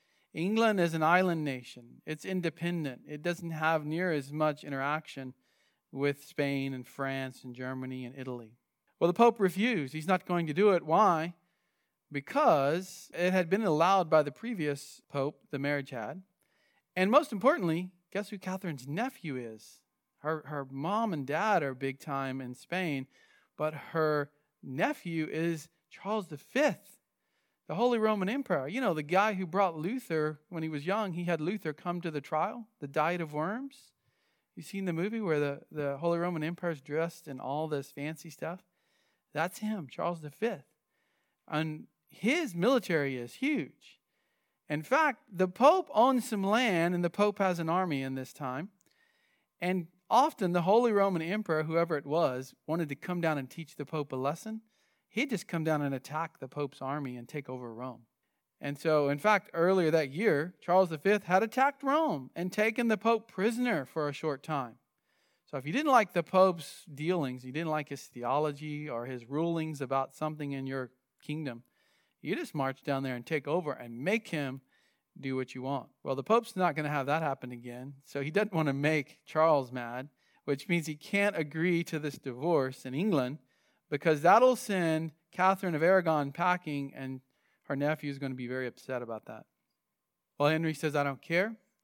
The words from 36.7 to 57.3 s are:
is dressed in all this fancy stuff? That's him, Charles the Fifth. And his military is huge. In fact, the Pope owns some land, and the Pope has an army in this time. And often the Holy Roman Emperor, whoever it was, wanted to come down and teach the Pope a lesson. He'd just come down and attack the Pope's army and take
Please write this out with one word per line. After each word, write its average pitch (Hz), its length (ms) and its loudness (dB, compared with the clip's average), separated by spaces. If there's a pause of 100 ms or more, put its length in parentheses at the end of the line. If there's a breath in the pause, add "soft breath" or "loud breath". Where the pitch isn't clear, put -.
is 143 100 -8
dressed 156 480 -4
in 131 100 -10
all 151 300 -4
this 139 220 -4
fancy 156 380 -10
stuff? 165 300 -8 (720)
That's 170 280 -4
him, 214 280 -4
Charles 170 320 -4
the 147 120 -12
Fifth. 202 340 -4 (840)
And 156 380 -4 (240)
his 262 460 0
military 170 600 2
is 123 200 -8
huge. - 640 -4 (640)
In 151 140 -2
fact, 277 400 2 (100)
the 185 160 0
Pope 294 460 4
owns 247 340 4
some 202 160 -2
land, 196 500 4
and 175 120 0
the 170 40 0
Pope 208 280 2
has 185 220 2
an 165 100 -2
army 170 320 0
in 135 140 -4
this 131 180 -8
time. 143 360 -6 (920)
And 180 260 0 (220)
often 254 420 4
the 175 120 2
Holy 226 280 4
Roman 196 300 4
Emperor, 165 420 -2
whoever 165 320 0
it 139 100 -4
was, 139 500 0 (100)
wanted 160 240 -2
to 139 60 -6
come 180 260 -4
down 156 160 2
and 131 120 -6
teach - 260 -14
the 143 100 -8
Pope 147 260 -4
a 131 40 -6
lesson. 170 460 -4 (460)
He'd 277 220 -2
just 220 180 -4
come 160 160 -4
down 151 200 2
and 139 100 -2
attack 156 460 -8
the 131 80 -12
Pope's 143 340 -8
army 135 340 -6
and 123 120 -14
take 143 220 -10